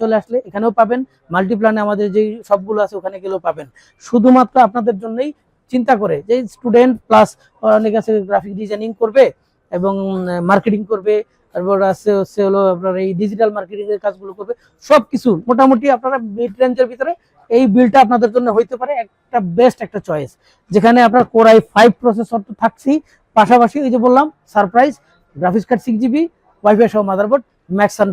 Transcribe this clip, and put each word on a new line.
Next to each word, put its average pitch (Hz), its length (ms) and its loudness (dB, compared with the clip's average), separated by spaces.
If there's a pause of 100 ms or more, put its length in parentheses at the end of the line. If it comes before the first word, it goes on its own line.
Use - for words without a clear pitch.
চলে 220 140 -2
আসলে 214 300 -6
এখানেও 226 260 -4
পাবেন, 233 280 0 (340)
মাল্টিপ্ল্যানে 208 480 -2
আমাদের 208 300 -4
যেই 214 160 0 (200)
শপগুলো 208 380 -2
আছে 208 140 -12
ওখানে 190 200 -12
গেলেও 190 200 -8
পাবেন। 156 280 -8 (380)
শুধুমাত্র 254 500 2 (120)
আপনাদের 220 320 -4
জন্যই 233 300 -8 (420)
চিন্তা 254 240 0
করে 196 200 -2 (120)
যে 226 80 0 (120)
স্টুডেন্ট 240 460 2 (140)
প্লাস 214 220 4 (340)
অনেকে 220 340 2
আছে 220 140 -4 (180)
গ্রাফিক 202 260 -4
ডিজাইনিং 208 340 -8 (120)
করবে 226 240 4 (460)
এবং, 180 220 -4 (220)
আহ, 180 340 -6
মার্কেটিং 202 320 0 (100)
করবে, 214 240 -2 (400)
তারপর 185 220 -2 (160)
আছে - 160 -4 (100)
হচ্ছে 190 260 -6
হলো 196 140 0 (160)
আপনার 185 220 -4
এই 190 160 -4
ডিজিটাল 208 440 -2
মার্কেটিং 202 360 -12
এর 202 60 -6
কাজগুলো 196 340 -8
করবে, 202 200 -12 (320)
সবকিছু 254 440 0 (180)
মোটামুটি 262 380 2 (120)
আপনারা 262 200 -4 (180)
মিড 233 240 -6
রেঞ্জের 254 320 0
ভিতরে 262 200 -6 (380)
এই 247 180 2
বিলটা 240 380 4
আপনাদের 233 300 0
জন্য 247 120 0 (100)
হইতে 240 200 -2
পারে 254 160 -6 (100)
একটা - 360 -8 (180)
বেস্ট 247 280 2
একটা 190 220 -10
চয়েস, 151 240 -6 (400)
যেখানে 226 360 4
আপনার 240 160 2 (100)
Core 226 220 6
i 226 40 6 (140)
five 220 280 6
প্রসেসর 226 460 -2
তো - 40 -20 (100)
থাকছেই, 277 360 -2 (380)
পাশাপাশি 233 500 4
ওই 254 40 -2
যে 240 160 0
বললাম 254 200 4 (280)
সারপ্রাইজ 202 400 2 (420)
গ্রাফিক্স 180 340 -2
কার্ড 233 160 0
সিক্স 220 160 -2
জিবি, 269 220 0 (400)
ওয়াইফাই 214 300 4
সহ 214 80 0
মাদারবোর্ড 208 420 -2 (360)
ম্যাক্সন 202 340 0